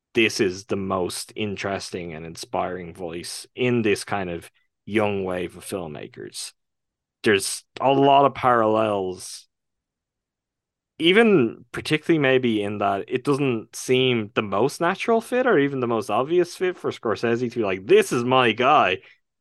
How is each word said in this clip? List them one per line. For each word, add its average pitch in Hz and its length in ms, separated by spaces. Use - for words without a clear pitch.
this 113 260
is 92 240
the 104 120
most 95 600
interesting 95 800
and 80 100
inspiring 90 720
voice 87 600
in 123 280
this 104 220
kind 98 260
of 82 200
young 101 380
wave 90 320
of 87 80
filmmakers. 69 880
There's - 420
a 131 120
lot 139 320
of 131 100
parallels, 110 1120
even 180 720
particularly 156 480
maybe 127 420
in 101 180
that 101 280
it 127 160
doesn't 135 540
seem 127 580
the 113 80
most 107 380
natural 202 400
fit 247 260
or 220 100
even 139 220
the 123 80
most 113 240
obvious 160 460
fit 180 200
for 131 140
Scorsese 117 640
to 123 60
be 110 60
like, 95 220
"This 208 260
is 123 120
my 127 260
guy." 117 480